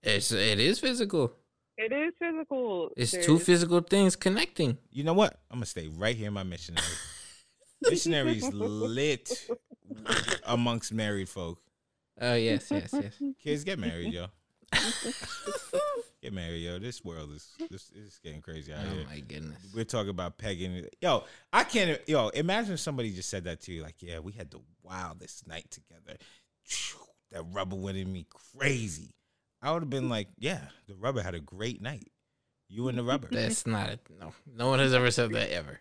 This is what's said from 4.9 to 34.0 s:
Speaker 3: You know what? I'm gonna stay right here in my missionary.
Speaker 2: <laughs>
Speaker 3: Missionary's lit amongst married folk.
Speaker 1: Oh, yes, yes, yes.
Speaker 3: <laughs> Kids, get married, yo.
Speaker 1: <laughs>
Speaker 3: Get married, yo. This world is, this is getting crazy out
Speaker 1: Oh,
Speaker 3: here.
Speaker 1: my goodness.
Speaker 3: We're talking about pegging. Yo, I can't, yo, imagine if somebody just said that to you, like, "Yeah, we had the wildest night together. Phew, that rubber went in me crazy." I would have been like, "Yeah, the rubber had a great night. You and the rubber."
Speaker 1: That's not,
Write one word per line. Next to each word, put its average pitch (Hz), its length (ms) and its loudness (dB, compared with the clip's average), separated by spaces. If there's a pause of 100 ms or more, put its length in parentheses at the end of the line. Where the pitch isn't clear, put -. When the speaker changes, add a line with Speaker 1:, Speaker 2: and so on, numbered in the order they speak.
Speaker 3:
You 135 100 -4
know 160 100 2
what? 202 240 6 (140)
I'm 123 60 -6
gonna 117 80 -2
stay 78 240 -8
right 101 260 0
here 107 120 -4
in 104 60 -2
my 98 100 -2
missionary. 87 420 -4 (500)
Speaker 2:
<laughs> - 460 -18
Speaker 3:
Missionary's 320 720 4
lit 110 760 0 (1160)
amongst 117 480 0
married 104 340 0
folk. 87 320 -8 (600)
Speaker 1:
Oh, 123 120 2
yes, 117 380 2
yes, 294 220 -2
yes. 233 200 -2 (140)
Speaker 3:
<laughs> 269 160 -8
Kids, 147 220 -2
get 190 120 -2
married, 85 360 -4
yo. 87 140 -6 (460)
Speaker 1:
<laughs> - 60 6 (1400)
Speaker 3:
Get - 120 -10
married, 85 300 -6
yo. 87 160 -6
This 120 240 -10
world 78 300 -10
is, - 200 -18 (160)
this - 220 -16
is 104 320 -20
getting 76 180 -12
crazy 76 320 -12
out 76 60 -8 (100)
Speaker 1:
Oh, 98 60 -4
Speaker 3:
here. 90 120 -6
Speaker 1:
my 76 120 -12
goodness. 76 400 -12 (160)
Speaker 3:
We're 113 80 -2
talking 107 260 -2
about 90 300 -6
pegging. 90 460 -4 (140)
Yo, - 260 2 (280)
I 233 100 6
can't, 175 440 2
yo, 127 220 4
imagine 190 440 0
if 156 60 -4
somebody 127 320 -2
just 92 180 -6
said 95 140 -4
that 85 180 -8
to 98 100 -12
you, 82 120 -6
like, 78 160 -14
"Yeah, 85 200 -10
we 90 120 -10
had 101 180 -14
the - 100 -18 (220)
wildest - 680 -12
night - 220 -12
together. - 480 -20 (460)
Phew, - 340 -6 (340)
that 90 200 -10
rubber 95 240 -4
went 95 220 -4
in 95 140 -4
me 90 140 -8 (320)
crazy." 117 560 -2 (480)
I 147 100 0
would 165 120 0
have 147 80 -4
been 131 180 -2
like, 107 200 -2 (100)
"Yeah, 151 220 -4 (260)
the 98 80 -16
rubber 117 260 -2
had 90 140 -4
a 85 40 -6
great 101 400 -6
night. 120 300 -10 (600)
You 113 180 -4
and 123 100 0
the 123 60 -2
rubber." 127 280 0
Speaker 1:
That's 113 360 0
not, 104 320 -2 (200)